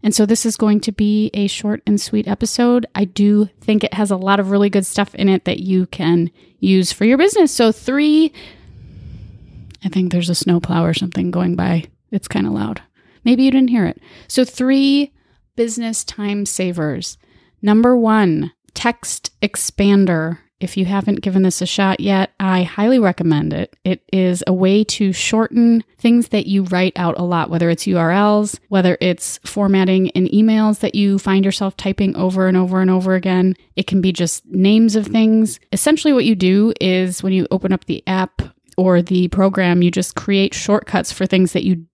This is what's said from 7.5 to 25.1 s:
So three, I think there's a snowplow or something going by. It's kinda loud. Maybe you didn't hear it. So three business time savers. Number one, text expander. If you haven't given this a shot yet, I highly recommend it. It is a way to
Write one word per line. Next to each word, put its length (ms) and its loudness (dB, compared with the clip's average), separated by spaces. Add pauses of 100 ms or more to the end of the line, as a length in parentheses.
So 220 2
three, 580 0 (1500)
I 60 -2
think 240 -2
there's 160 -2
a 60 0
snowplow 500 0
or 80 0
something 380 -4
going 260 -2
by. 280 -2 (260)
It's 180 -6
kinda 220 -4
loud. 320 -6 (420)
Maybe 200 4
you 60 4
didn't 200 2
hear 160 2
it. 120 -6 (300)
So 160 2
three 680 0 (460)
business 480 -4
time 400 -6
savers. 720 -6 (460)
Number 340 4
one, 560 2 (220)
text 560 -6 (100)
expander. 1000 0 (220)
If 160 -8
you 100 0
haven't 340 -2
given 220 0
this 180 0
a 60 -4
shot 340 0
yet, 400 0
I 220 0
highly 360 2
recommend 540 0
it. 320 -6
It 180 -2 (100)
is 340 0
a 60 0
way 320 2
to 280 -2